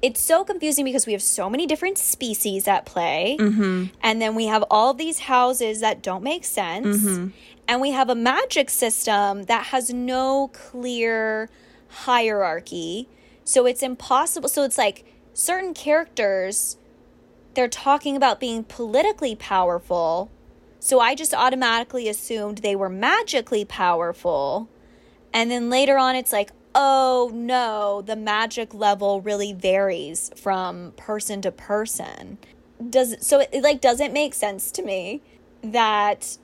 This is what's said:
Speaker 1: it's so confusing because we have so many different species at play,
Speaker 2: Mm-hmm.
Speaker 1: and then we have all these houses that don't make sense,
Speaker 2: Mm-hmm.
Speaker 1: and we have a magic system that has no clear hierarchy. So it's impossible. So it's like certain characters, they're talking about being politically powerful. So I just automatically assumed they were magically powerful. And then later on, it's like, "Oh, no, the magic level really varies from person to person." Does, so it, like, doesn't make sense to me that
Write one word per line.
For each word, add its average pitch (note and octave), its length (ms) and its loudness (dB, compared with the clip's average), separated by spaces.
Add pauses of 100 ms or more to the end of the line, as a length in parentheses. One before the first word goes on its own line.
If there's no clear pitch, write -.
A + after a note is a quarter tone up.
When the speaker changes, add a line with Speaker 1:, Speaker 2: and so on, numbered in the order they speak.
Speaker 1:
it's - 180 0
so E4+ 240 4
confusing D#4 400 -2
because C4 220 0
we A3 60 -4
have G3 100 -4
so - 280 -2
many C#4+ 160 -2
different F4 320 -2
species G#3 680 -4
at F#3+ 180 2
play, E3+ 540 -2
Speaker 2:
Mm-hmm. G3 460 2 (160)
Speaker 1:
and A3 200 0
then A3 120 -2
we A3+ 120 -2
have G#3+ 240 2
all A3+ 240 4
these D#4+ 260 -6
houses B3 600 0
that A3 220 -2
don't F#3 200 -4
make D#4 220 -4
sense, G3 420 -4 (120)
Speaker 2:
Mm-hmm. F#3+ 300 -2 (400)
Speaker 1:
and B3 120 2
we C#4 100 0
have C4 180 2
a B3+ 60 2
magic C#4 560 0
system G3+ 720 0
that A3+ 220 0
has B3 260 -2
no C4 600 0
clear A3+ 960 -4 (400)
hierarchy. G3 1200 -2 (360)
So B3 220 6
it's B3 160 0
impossible. C4+ 680 -2
So C#4+ 140 0
it's C4+ 160 -2
like G#3 260 -2 (280)
certain F#4 420 -4
characters, G#3 1000 -2 (800)
they're B3 140 2
talking C#4+ 480 0
about C4 240 2
being A3+ 240 -6
politically C4 720 0
powerful. F3+ 920 0 (500)
So C4 200 4
I A#3 140 6
just D#4 180 -4
automatically A#3+ 760 2
assumed G#3 500 -6
they G#3 180 0
were G3 120 -2
magically A#3+ 760 0
powerful. E3+ 1040 -2 (640)
And A#3 180 0
then A#3+ 200 -2
later C4+ 260 4
on, C4 200 4
it's B3+ 160 -4
like, G#3 180 0 (240)
"Oh, C4 580 4
no, A3 720 -2
the A3 120 -6
magic A3 580 -2
level G3+ 460 2
really G3+ 320 -4
varies F#3 840 0
from F3+ 600 -4
person G#3 460 -6
to F#3+ 100 0
person." - 840 -6 (520)
Does, B3 240 4 (120)
so C#4+ 140 6
it, C#4 220 0
like, D4 180 4
doesn't B3+ 320 2
make - 220 -2
sense G3 380 -4
to - 100 -6
me F#3+ 400 -6 (400)
that G#3+ 800 0